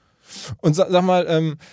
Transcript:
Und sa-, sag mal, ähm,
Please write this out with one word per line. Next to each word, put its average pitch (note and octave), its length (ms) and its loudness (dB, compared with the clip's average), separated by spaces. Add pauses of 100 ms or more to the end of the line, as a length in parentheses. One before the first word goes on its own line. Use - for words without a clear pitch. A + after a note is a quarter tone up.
(580)
Und D#3 160 2
sa-, F3+ 140 2
sag F3+ 140 2
mal, F3+ 260 2
ähm, D#3+ 280 0 (160)